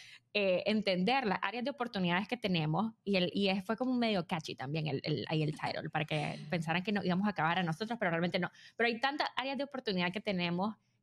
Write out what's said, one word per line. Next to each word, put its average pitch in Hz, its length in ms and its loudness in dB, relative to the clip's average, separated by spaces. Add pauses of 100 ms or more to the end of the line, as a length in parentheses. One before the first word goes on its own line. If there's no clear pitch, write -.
(340)
eh, 190 320 2
entender 214 600 2
las 190 160 2
áreas 220 220 -2
de 277 80 -2
oportunidades 190 560 0
que - 100 -4
tenemos, 180 540 0 (140)
y, 202 100 2
el, 180 180 2
y 196 140 2
es, 190 180 2
fue 220 120 0
como 254 160 0
medio 220 340 2
catchy 160 260 -4
también 151 340 -4
el, 139 180 0
el, 147 240 0
ahí 156 140 2
el 151 140 0
title, - 340 -4
para 156 120 -2
que 151 460 -4
pensaran 170 340 0
que 214 80 -2
no 202 140 0
íbamos 180 200 2
a 214 40 2
acabar 170 280 2
a 190 60 2
nosotros, 214 340 -2
pero 180 140 0
realmente 170 260 2
no. 175 140 0 (240)
Pero 233 120 2
hay 233 120 0
tantas 285 380 0
áreas 269 200 -2
de 277 60 -2
oportunidad 190 480 0
que 214 100 -6
tenemos 180 540 0 (280)